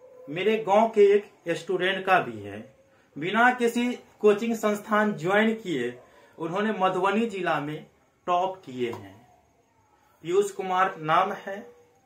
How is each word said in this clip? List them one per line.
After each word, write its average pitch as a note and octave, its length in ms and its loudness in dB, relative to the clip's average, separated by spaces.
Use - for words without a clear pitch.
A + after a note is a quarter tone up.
मेरे G3 380 0
गांव G#3+ 200 4
के G#3+ 120 2
एक G3+ 320 4
स्टूडेंट F#3 560 -2
का F#3 140 4
भी A2+ 240 -6
है, G#2 340 -14
बिना A3 360 2
किसी A#3+ 440 0
कोचिंग G#3 340 2
संस्थान G#3 580 0
ज्वाइन G3+ 420 2
किए B2+ 460 -6
उन्होंने G3 400 -4
मधुबनी F#3+ 480 0
जिला F3 340 -2
में D3+ 260 -10
टॉप F#3 380 -2
किए B2 280 -6
हैं। G2+ 360 -16
पीयूष F#3+ 280 2
कुमार F#3 480 0
नाम E3+ 340 2
है G3+ 380 -12